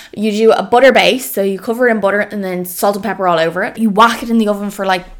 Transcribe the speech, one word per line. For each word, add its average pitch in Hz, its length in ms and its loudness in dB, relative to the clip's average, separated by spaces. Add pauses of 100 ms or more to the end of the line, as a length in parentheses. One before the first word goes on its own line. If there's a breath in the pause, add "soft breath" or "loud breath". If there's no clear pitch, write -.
(160 loud breath)
You 214 160 -2
do 220 200 4
a - 100 2
butter 240 300 4
base, 220 400 2
so 202 100 -4
you 196 160 -2
cover 233 300 -2
it 233 40 4
in 220 80 0
butter 196 200 0
and 208 240 -6
then 180 220 -6
salt 202 300 -2
and 196 80 -8
pepper 190 240 -2
all 170 120 2
over 165 240 -2
it. 254 160 -8
You 220 100 2
whack 226 320 2
it 233 80 -8
in 233 80 2
the 214 120 2
oven 202 200 -2
for, 196 160 -8
like, 185 200 -2 (140)